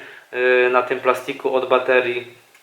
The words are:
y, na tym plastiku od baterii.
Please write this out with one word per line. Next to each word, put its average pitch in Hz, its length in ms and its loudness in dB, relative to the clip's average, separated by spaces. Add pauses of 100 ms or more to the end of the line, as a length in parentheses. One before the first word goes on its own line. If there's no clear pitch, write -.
(340)
y, 123 360 2
na 127 140 2
tym 131 160 -4
plastiku 127 560 -2
od 127 140 -2
baterii. 123 760 0 (180)